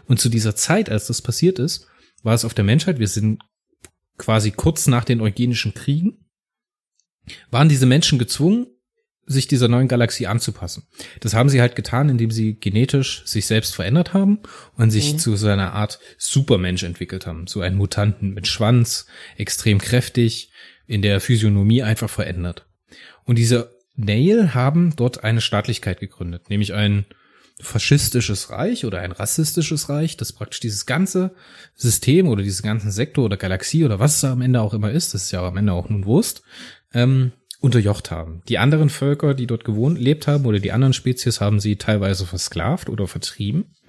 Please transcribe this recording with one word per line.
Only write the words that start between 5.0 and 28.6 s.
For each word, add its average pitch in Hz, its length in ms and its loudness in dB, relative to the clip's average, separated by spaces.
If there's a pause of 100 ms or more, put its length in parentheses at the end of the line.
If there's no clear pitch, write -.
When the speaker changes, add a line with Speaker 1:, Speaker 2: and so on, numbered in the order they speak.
Speaker 1:
den 117 180 0
Eugenischen 117 500 -2
Kriegen, 160 540 -4 (1200)
waren 143 200 6
diese 131 160 4
Menschen 135 320 4
gezwungen, 185 480 0 (580)
sich 131 240 -2
dieser 123 200 4
neuen 123 200 4
Galaxie 120 380 0
anzupassen. 104 560 -4 (380)
Das 101 120 -4
haben 120 160 4
sie 135 140 4
halt 120 120 2
getan, 131 360 0
indem 117 200 0
sie 110 300 -2
genetisch 127 640 0
sich - 220 -4
selbst 110 280 -2
verändert 120 380 0
haben 196 280 2 (360)
und 113 140 4
sich 143 240 2
Speaker 2:
Mhm. 151 60 -2
Speaker 1:
zu 110 160 0
so 104 120 -2
einer 98 240 0
Art 104 280 -6 (180)
Supermensch 90 640 0
entwickelt 90 440 -10
haben. 85 200 -12
So 98 160 -8
einen 92 160 -2
Mutanten 101 560 -2
mit 87 120 -8
Schwanz, 117 600 0 (320)
extrem 104 400 0
kräftig, - 720 0 (360)
in 104 140 -4
der 101 220 2
Physiognomie 107 600 4
einfach 107 280 -2
verändert. 87 560 -6 (580)
Und 120 140 2
diese 117 360 0 (220)
Nail 139 560 2
haben 151 440 2
dort - 280 -2
eine 113 160 0
Staatlichkeit 104 580 -4
gegründet, 87 520 -12
nämlich 104 240 -2
ein 104 320 2 (560)
faschistisches - 840 0
Reich 196 380 -6